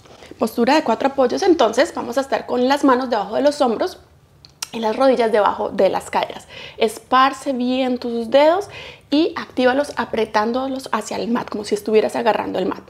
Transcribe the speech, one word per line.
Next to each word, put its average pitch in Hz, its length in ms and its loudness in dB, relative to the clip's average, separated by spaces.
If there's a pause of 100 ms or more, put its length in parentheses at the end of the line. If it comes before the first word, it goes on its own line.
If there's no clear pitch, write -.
(380)
Postura 240 360 0
de 311 100 2
cuatro 240 240 0
apoyos, 269 320 0
entonces 320 540 4
vamos 240 240 -4
a - 20 0
estar 262 240 -4
con 247 240 0
las 285 160 0
manos 262 240 4
debajo 208 280 -2
de 254 40 0
los 285 220 2
hombros 254 360 -2 (760)
y 226 80 -8
las 220 160 -2
rodillas 240 360 4
debajo 208 380 0
de 190 180 2
las 180 220 -2
caderas. - 360 -4 (300)
Esparce 262 800 0
bien 254 420 0
tus 233 340 -6
dedos 311 360 4 (440)
y 311 260 2
actívalos 254 600 0
apretándolos 233 960 -2
hacia - 240 -6
el 190 140 -6
mat, - 180 -2
como 208 160 -8
si - 100 -2
estuvieras 214 420 0
agarrando 208 420 0
el 185 80 -2
mat. - 240 -6